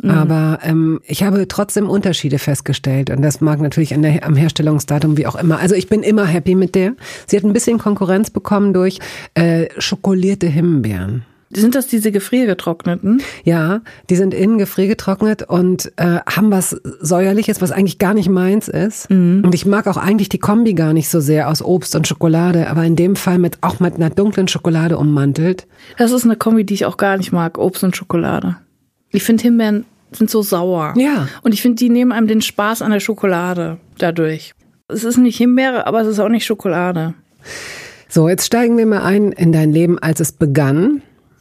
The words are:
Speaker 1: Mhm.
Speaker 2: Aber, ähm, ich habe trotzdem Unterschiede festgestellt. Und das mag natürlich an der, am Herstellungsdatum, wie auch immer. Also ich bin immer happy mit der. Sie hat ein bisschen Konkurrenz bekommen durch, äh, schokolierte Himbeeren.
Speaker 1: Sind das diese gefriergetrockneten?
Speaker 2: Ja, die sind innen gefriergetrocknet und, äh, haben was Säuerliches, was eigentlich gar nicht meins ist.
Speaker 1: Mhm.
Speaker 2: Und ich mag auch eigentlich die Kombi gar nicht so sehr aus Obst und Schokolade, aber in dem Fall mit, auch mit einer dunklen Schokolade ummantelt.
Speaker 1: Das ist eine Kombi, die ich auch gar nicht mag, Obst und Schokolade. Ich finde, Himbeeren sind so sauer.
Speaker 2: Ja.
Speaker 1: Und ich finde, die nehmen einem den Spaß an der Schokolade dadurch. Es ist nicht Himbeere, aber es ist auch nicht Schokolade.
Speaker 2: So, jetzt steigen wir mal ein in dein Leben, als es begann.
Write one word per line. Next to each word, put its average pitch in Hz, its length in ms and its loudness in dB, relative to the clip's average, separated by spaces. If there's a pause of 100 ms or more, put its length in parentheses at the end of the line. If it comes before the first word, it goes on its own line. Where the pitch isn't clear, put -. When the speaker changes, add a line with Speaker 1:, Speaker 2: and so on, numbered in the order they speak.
Speaker 1:
Mhm. - 80 0
Speaker 2:
Aber, 156 540 2
ähm, 160 420 0
ich 151 180 -4
habe 196 240 0
trotzdem 208 420 -2
Unterschiede 165 500 -2
festgestellt. 135 720 -2
Und 135 120 -2
das 143 180 0
mag 151 220 0
natürlich 151 320 -2
an 147 80 0
der, 156 240 2
am 156 100 2
Herstellungsdatum, 151 800 0
wie 143 120 0
auch - 100 -6
immer. 156 220 0
Also 185 160 2
ich 180 120 -2
bin 208 160 0
immer 214 220 2
happy 175 300 0
mit 185 200 0
der. 190 180 0 (320)
Sie 202 120 0
hat 196 80 0
ein 208 80 2
bisschen 233 240 0
Konkurrenz 196 540 0
bekommen 202 420 0
durch, 185 260 0 (340)
äh, 165 340 2 (100)
schokolierte 190 680 -2
Himbeeren. 120 760 0 (320)
Speaker 1:
Sind 226 200 2
das 254 100 -2
diese 220 260 -2
gefriergetrockneten? 196 1120 -2 (220)
Speaker 2:
Ja, 170 380 0 (280)
die 180 60 2
sind 190 180 2
innen 214 240 2
gefriergetrocknet 196 840 -2
und, 180 540 0
äh, 175 200 0 (100)
haben 214 220 2
was 190 260 0 (240)
Säuerliches, 196 600 0
was 180 100 -2
eigentlich 190 280 0
gar 196 160 2
nicht 196 120 0
meins 190 400 0
ist. 190 440 -4
Speaker 1:
Mhm. 185 340 4
Speaker 2:
Und 180 80 4
ich 180 140 0
mag 202 180 0
auch 180 120 -2
eigentlich 202 320 0
die 185 100 -4
Kombi 220 340 2
gar 160 200 2
nicht 160 160 0
so 175 100 0
sehr 151 280 0
aus 156 140 -2
Obst 180 340 -2
und 160 120 -2
Schokolade, 170 640 0
aber 160 140 0
in 165 100 2
dem 180 200 2
Fall 180 220 0
mit, 175 240 0
auch 175 180 -2
mit 175 160 0
einer 165 140 0
dunklen 196 380 0
Schokolade 165 500 0
ummantelt. 147 720 0 (320)
Speaker 1:
Das 233 120 2
ist 247 120 0
eine 226 140 4
Kombi, 226 280 2
die 202 80 -2
ich 196 140 -2
auch - 100 -6
gar 196 200 0
nicht 185 140 -4
mag, 170 280 -2
Obst - 240 -2
und 185 120 0
Schokolade. 175 600 -4 (560)
Ich 196 100 0
finde, 226 220 0
Himbeeren 226 420 0 (260)
sind 214 200 0
so 220 100 2
sauer. 175 560 -2
Speaker 2:
Ja. 254 300 0 (160)
Speaker 1:
Und 226 100 2
ich 202 80 -4
finde, 247 140 2
die 240 140 0
nehmen 240 220 2
einem 220 140 0
den 220 160 2
Spaß 214 400 -4
an 214 80 -4
der 208 100 2
Schokolade 180 800 -4 (220)
dadurch. 165 560 -4 (320)
Es 220 160 -8
ist 233 140 -2
nicht 247 200 4
Himbeere, 247 480 2
aber 220 160 0
es 220 60 0
ist 214 120 -2
auch 208 100 2
nicht 226 180 0
Schokolade. 175 640 -2 (960)
Speaker 2:
So, 160 180 2
jetzt 185 200 0
steigen 233 280 2
wir 226 120 4
mal 208 160 0
ein 202 280 2
in 170 200 2
dein 156 200 4
Leben, 170 280 2
als 160 200 -2
es 156 120 -2
begann. 156 720 2 (380)